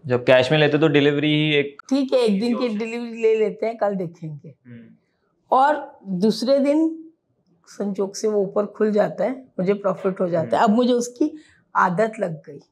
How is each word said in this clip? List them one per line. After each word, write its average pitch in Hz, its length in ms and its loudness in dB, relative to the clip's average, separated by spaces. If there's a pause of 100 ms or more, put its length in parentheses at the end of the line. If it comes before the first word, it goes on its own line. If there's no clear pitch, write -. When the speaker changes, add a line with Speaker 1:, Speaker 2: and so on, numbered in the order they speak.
Speaker 1:
जब 123 180 -2
कैश 127 280 6
में 156 80 4
लेते 147 180 4
तो 156 100 4
डिलीवरी 147 400 2
ही 151 280 0
एक 143 340 -2
Speaker 2:
ठीक 269 240 0
है, 262 60 2
एक 208 200 2
दिन 240 180 -2
की 247 80 -2
Speaker 1:
ऑप्शन। 214 120 -4
Speaker 2:
डिलीवरी 226 440 -8
ले 220 140 2
लेते 208 300 -2
हैं, 226 120 -6
कल 202 180 -2
देखेंगे। 160 540 -10 (180)
Speaker 1:
हम्म। 117 280 -20 (560)
Speaker 2:
और 285 480 0 (180)
दूसरे 226 420 2
दिन 311 360 0 (720)
संजोग 196 480 -6
से 220 120 -4
वो 208 140 0
ऊपर 202 240 -2
खुल 214 260 -2
जाता 185 320 0
है, 262 220 -6 (140)
मुझे 185 140 0
प्रॉफिट 190 480 -4
हो 180 80 -2
जाता 160 280 -2
है। 185 60 4
Speaker 1:
हम्म। 214 100 4
Speaker 2:
अब 226 40 4
मुझे 247 160 2
उसकी 247 380 -2 (440)
आदत 190 440 0
लग 170 260 -6
गई 143 140 -18 (120)